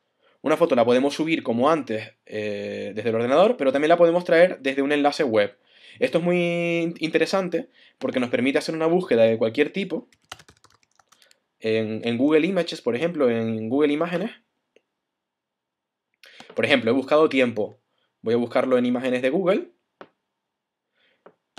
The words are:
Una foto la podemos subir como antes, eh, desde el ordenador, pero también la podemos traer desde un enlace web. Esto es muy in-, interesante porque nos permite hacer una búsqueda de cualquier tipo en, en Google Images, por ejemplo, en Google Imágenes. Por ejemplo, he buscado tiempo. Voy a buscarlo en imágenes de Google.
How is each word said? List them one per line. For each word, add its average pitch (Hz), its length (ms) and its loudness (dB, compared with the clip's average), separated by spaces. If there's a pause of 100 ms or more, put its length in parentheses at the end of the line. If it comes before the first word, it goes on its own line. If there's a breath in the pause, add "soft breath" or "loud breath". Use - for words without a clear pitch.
(400)
Una 151 160 0
foto 165 180 2
la 117 120 4
podemos 127 280 2
subir 160 280 -2
como 120 260 0
antes, 120 460 -2 (100)
eh, 101 720 -8
desde 107 160 -4
el 110 60 0
ordenador, 147 420 2
pero 135 140 2
también 147 180 0
la 175 80 6
podemos 175 260 4
traer 175 360 4
desde 135 200 -2
un 139 120 -2
enlace 147 300 0
web. 110 360 0 (400 soft breath)
Esto 135 200 -2
es 165 60 -2
muy 175 120 0
in-, 170 640 -2
interesante 170 680 -2 (300 soft breath)
porque 127 220 -4
nos 120 100 -4
permite 131 280 0
hacer 160 160 -4
una 160 120 -2
búsqueda 165 380 2
de 113 120 4
cualquier 117 340 0
tipo 190 380 -8 (1500 soft breath)
en, 110 440 -2
en 117 140 -2
Google 151 280 4
Images, 175 340 -4
por 117 140 -2
ejemplo, 147 360 0
en 113 380 -4
Google 147 240 2
Imágenes. 175 380 -4 (2250 loud breath)
Por 113 100 -2
ejemplo, 113 260 2
he - 40 2
buscado 151 340 2
tiempo. 120 520 -2 (400)
Voy 113 140 -2
a - 20 2
buscarlo 123 420 0
en 123 80 0
imágenes 123 360 -2
de 131 80 0
Google. 190 400 -2 (1900)